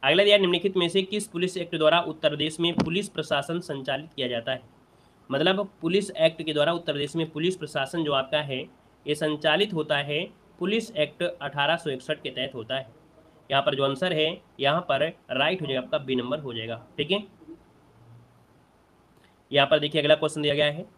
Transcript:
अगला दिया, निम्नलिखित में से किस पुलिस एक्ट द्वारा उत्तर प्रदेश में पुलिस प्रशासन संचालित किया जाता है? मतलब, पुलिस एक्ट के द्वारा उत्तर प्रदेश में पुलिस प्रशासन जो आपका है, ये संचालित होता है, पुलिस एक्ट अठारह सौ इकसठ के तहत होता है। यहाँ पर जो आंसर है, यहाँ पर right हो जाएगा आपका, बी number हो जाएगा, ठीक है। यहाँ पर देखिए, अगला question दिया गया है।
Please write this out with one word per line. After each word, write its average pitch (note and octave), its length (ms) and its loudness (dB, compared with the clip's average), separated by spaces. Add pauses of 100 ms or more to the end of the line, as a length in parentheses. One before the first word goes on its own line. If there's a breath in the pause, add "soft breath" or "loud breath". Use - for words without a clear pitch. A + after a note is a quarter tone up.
अगला E3 200 6
दिया, G3+ 140 8
निम्नलिखित F#3 400 2
में E3+ 120 2
से F#3+ 120 0
किस G3+ 260 -4
पुलिस F3+ 300 -4
एक्ट E3+ 180 -6
द्वारा D#3 240 6
उत्तर D#3 300 0
प्रदेश D3 300 -4
में E3+ 140 2
पुलिस F#3 360 -2
प्रशासन D#3+ 500 -2
संचालित C#3+ 560 -6
किया B2+ 120 -4
जाता A#2 240 -4
है? - 100 -6 (720 soft breath)
मतलब, F#3+ 380 2 (120)
पुलिस F#3+ 300 0
एक्ट D#3+ 300 2
के D#3 120 -4
द्वारा D3 200 2
उत्तर E3+ 200 -4
प्रदेश C#3+ 220 -4
में D#3+ 140 -2
पुलिस F3 260 -2
प्रशासन D3+ 480 -4
जो D3 100 0
आपका C3+ 280 0
है, C3+ 180 -4 (480)
ये D3 80 0
संचालित D#3 580 0
होता D3+ 240 0
है, D3 340 -4 (280)
पुलिस G#3+ 360 -2
एक्ट F#3+ 280 -2
अठारह D3 520 0
सौ D#3+ 140 -4
इकसठ C#3 320 -4
के C3+ 80 -10
तहत C3 260 -6
होता A#2+ 200 -6
है। C3+ 120 -6 (640)
यहाँ C#3 120 4
पर C#3+ 120 0
जो C#3 80 0
आंसर C#3 300 0
है, D#3 280 0 (180)
यहाँ D3 220 2
पर D3+ 360 0 (140)
right D#3 300 0
हो D3 40 -6
जाएगा C3 160 -2
आपका, C#3 160 -4
बी C3 180 -2
number B2+ 240 -2
हो C3 140 -10
जाएगा, A2+ 340 -8 (100)
ठीक D3+ 140 -2
है। G#3 120 -2 (2250 soft breath)
यहाँ C#3 160 6
पर D3+ 120 6
देखिए, D3 220 -2
अगला D3 140 6
question D3+ 260 0
दिया D3 140 2
गया D3 160 2
है। E3+ 140 -8 (120)